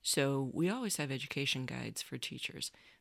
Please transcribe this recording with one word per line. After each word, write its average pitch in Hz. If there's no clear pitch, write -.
So 139
we 170
always 226
have 143
education 135
guides 123
for -
teachers. -